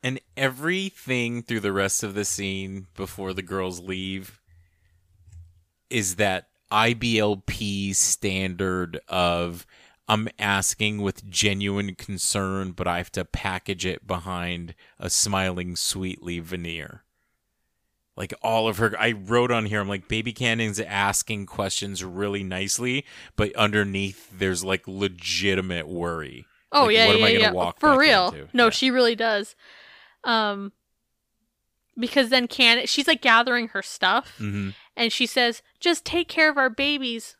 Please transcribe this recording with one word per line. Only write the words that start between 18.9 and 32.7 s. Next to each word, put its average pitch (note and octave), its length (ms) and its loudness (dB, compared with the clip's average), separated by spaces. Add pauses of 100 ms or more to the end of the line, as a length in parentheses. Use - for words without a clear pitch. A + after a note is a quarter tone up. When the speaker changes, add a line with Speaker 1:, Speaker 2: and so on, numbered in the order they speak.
Speaker 1:
I A2+ 120 4
wrote A#2 400 2
on A2+ 140 0
here, G#2 160 -2
I'm G2 80 -2
like, G2 180 -6
"Baby A2+ 260 -2
Cannon's A2+ 460 0
asking G2+ 680 0
questions G2 580 -6
really G2+ 400 -4
nicely, G2 640 -2 (300)
but G#2+ 200 2
underneath G2+ 840 0
there's, F#2 260 0
like, F#2+ 240 -2
legitimate F#2 1000 -2
worry." E2 560 -6 (260)
Speaker 2:
Oh, C#4 140 6
Speaker 1:
Like, G#3+ 100 4
Speaker 2:
yeah, A3 120 8
Speaker 1:
what A3 80 6
am A3 60 4
Speaker 2:
yeah, A3 60 4
Speaker 1:
I A3+ 60 6
gonna A3+ 100 4
Speaker 2:
yeah. G#3+ 80 4
Speaker 1:
walk F3+ 300 -2
Speaker 2:
For D4+ 100 6
Speaker 1:
back C4 80 6
Speaker 2:
real. A3+ 300 6
Speaker 1:
into? D3+ 240 -12
Speaker 2:
No, A#3+ 120 6
Speaker 1:
Yeah. A3+ 40 8
Speaker 2:
she C4 220 2
really A#3+ 240 4
does. A3 400 -2 (680)
Um, G#3 480 0 (1300)
because A#3+ 300 2
then B3 180 4
Cannon, A#3+ 380 4